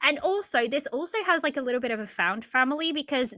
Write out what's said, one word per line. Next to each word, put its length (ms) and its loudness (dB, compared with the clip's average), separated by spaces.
And 180 2
also, 480 0
this 200 -2
also 360 -4
has, 180 2
like, 140 0
a 60 -4
little 180 0
bit 120 -2
of 100 -4
a 40 -8
found 380 -2
family 480 0
because 460 0